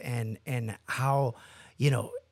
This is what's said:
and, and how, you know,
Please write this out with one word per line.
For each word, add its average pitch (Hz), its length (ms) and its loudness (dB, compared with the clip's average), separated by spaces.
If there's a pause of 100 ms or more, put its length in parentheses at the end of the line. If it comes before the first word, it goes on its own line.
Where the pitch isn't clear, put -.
and, 117 420 -4
and 117 320 -4 (100)
how, 135 480 2 (420)
you 139 120 6
know, 120 220 2 (200)